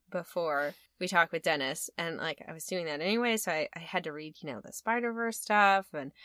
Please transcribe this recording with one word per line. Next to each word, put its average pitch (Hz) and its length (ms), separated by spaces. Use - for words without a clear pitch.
before 151 640
we 180 100
talked 170 240
with 160 100
Dennis, 147 540
and, 165 200
like, - 300
I 165 60
was 160 120
doing 180 200
that 151 160
anyway, 226 360
so 196 140
I, 156 240
I 165 40
had 170 260
to 156 80
read, 156 280
you 151 80
know, 113 140
the - 100
Spider-Verse 233 640
stuff, 202 540
and 143 180